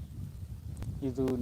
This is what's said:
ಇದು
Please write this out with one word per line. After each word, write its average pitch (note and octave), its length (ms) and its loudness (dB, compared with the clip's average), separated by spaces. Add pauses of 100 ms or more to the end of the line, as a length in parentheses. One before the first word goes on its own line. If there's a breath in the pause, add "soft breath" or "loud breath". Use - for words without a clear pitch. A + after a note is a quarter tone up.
(1080)
ಇದು B2+ 160 4 (160)